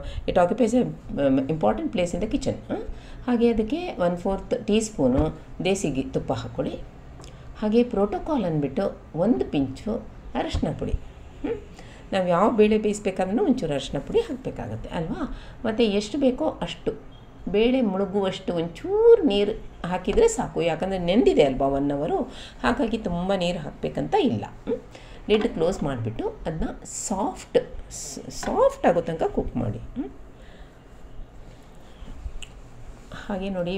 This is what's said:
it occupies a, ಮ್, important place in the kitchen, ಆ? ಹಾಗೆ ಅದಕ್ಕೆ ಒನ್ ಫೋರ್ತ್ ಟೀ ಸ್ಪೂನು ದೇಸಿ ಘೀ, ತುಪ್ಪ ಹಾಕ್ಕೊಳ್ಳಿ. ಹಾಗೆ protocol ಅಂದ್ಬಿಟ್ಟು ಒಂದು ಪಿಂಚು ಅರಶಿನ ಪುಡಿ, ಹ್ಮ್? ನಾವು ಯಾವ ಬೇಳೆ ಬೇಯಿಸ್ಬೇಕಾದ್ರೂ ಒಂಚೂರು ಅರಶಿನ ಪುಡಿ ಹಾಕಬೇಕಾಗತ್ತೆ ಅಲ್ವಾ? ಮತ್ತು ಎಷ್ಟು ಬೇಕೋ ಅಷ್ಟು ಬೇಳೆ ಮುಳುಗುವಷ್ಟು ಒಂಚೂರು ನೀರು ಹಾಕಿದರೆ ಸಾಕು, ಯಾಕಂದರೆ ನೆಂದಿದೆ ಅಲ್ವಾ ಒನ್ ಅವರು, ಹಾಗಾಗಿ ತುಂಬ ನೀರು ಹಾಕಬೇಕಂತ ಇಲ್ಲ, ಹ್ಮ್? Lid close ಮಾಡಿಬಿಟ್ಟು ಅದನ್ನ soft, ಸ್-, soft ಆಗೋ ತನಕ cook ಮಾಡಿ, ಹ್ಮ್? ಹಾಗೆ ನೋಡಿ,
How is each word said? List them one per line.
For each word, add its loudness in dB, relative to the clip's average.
it -2
occupies 4
a, 4
ಮ್, 0
important 2
place 0
in -2
the -4
kitchen, -2
ಆ? -2
ಹಾಗೆ 4
ಅದಕ್ಕೆ 0
ಒನ್ 2
ಫೋರ್ತ್ -2
ಟೀ 4
ಸ್ಪೂನು 2
ದೇಸಿ 2
ಘೀ, 2
ತುಪ್ಪ -2
ಹಾಕ್ಕೊಳ್ಳಿ. -4
ಹಾಗೆ 4
protocol 0
ಅಂದ್ಬಿಟ್ಟು 0
ಒಂದು 2
ಪಿಂಚು -2
ಅರಶಿನ -2
ಪುಡಿ, -4
ಹ್ಮ್? -4
ನಾವು 2
ಯಾವ 6
ಬೇಳೆ 6
ಬೇಯಿಸ್ಬೇಕಾದ್ರೂ 0
ಒಂಚೂರು 2
ಅರಶಿನ -2
ಪುಡಿ 0
ಹಾಕಬೇಕಾಗತ್ತೆ -6
ಅಲ್ವಾ? -4
ಮತ್ತು 0
ಎಷ್ಟು 2
ಬೇಕೋ 2
ಅಷ್ಟು -6
ಬೇಳೆ 4
ಮುಳುಗುವಷ್ಟು 0
ಒಂಚೂರು 6
ನೀರು 4
ಹಾಕಿದರೆ 4
ಸಾಕು, -2
ಯಾಕಂದರೆ 0
ನೆಂದಿದೆ 6
ಅಲ್ವಾ 2
ಒನ್ 2
ಅವರು, 0
ಹಾಗಾಗಿ 0
ತುಂಬ -2
ನೀರು 0
ಹಾಕಬೇಕಂತ -4
ಇಲ್ಲ, -2
ಹ್ಮ್? -2
Lid 4
close 0
ಮಾಡಿಬಿಟ್ಟು -2
ಅದನ್ನ -2
soft, -4
ಸ್-, -12
soft 2
ಆಗೋ 6
ತನಕ -4
cook -2
ಮಾಡಿ, -2
ಹ್ಮ್? -8
ಹಾಗೆ -4
ನೋಡಿ, -2